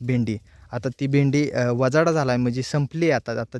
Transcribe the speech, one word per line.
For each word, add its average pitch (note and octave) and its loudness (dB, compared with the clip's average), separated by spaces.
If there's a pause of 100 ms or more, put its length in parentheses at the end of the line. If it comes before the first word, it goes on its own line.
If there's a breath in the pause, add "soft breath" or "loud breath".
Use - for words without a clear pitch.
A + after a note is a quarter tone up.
भेंडी. A#2+ 0 (340 soft breath)
आता B2 -4 (120)
ती C#3 -2
भेंडी, C#3 2
अ, B2 0
वजाडा C3 2
झाला C#3 0
आहे, B2 0
म्हणजे B2 -2
संपली D#3 -2
आहे - 4
आता. A#2 -4
आता A#2+ -10